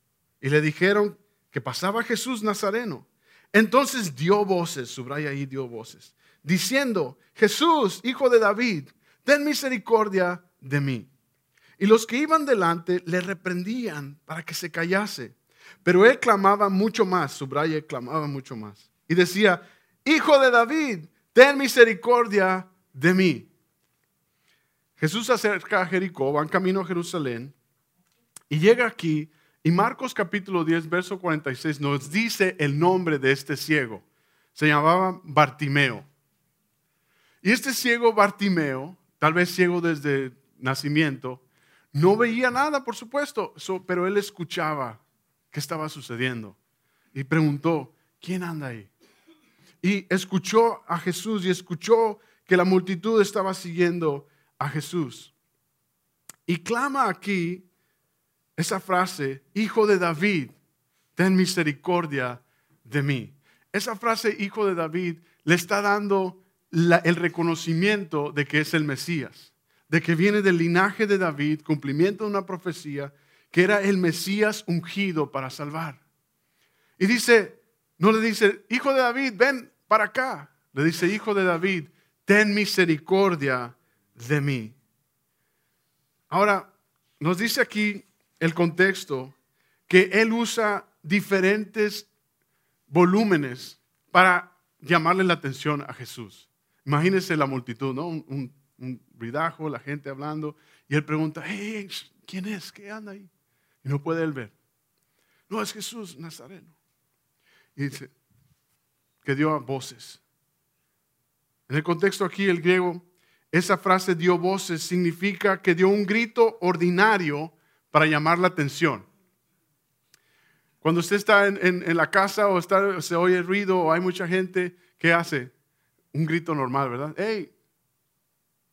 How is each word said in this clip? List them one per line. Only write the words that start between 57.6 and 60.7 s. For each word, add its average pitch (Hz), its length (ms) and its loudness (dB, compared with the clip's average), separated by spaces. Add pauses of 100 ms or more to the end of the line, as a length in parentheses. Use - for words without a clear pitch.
esa 190 240 -4
frase, 180 640 -4 (100)
"Hijo 214 320 0
de 202 140 4
David, 170 500 0 (640)